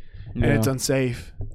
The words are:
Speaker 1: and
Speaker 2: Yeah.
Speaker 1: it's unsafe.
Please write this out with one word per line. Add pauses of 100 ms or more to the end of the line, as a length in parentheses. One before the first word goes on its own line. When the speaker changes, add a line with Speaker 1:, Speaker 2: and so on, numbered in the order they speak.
(340)
Speaker 1:
and
Speaker 2:
Yeah.
Speaker 1:
it's
unsafe. (220)